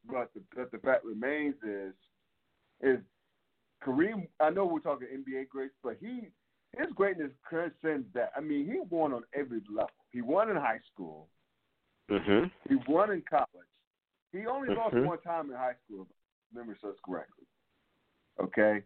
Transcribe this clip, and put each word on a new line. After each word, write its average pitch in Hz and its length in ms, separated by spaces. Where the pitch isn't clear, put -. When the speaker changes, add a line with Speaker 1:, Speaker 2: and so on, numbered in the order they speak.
Speaker 1:
But 123 240
the, 104 80
but 127 160
the 113 60
fact 127 260
remains 135 600
is, 98 300
is 127 180
Kareem, 170 420
I 156 100
know 190 160
we're 165 140
talking 135 320
N 135 140
B 135 120
A 131 80
greats, 135 280
but 113 160
he, 233 300
his 302 180
greatness 180 360
transcends 160 640
that. 117 240
I - 20
mean, 147 260
he 262 140
won 160 220
on 117 120
every 127 240
level. 107 200
He 123 100
won 180 280
in 196 60
high 127 240
school. 80 340
Speaker 2:
Mm-hmm. 101 380
Speaker 1:
He 135 100
won 196 220
in 180 180
college. 143 180
He 202 140
only 254 300
lost 220 200
Speaker 2:
Mm-hmm. 131 120
Speaker 1:
one 170 140
time 165 280
in 123 80
high 127 160
school, 95 240
if - 480
memory 113 240
serves 98 240
correctly. 85 400
Okay? 107 460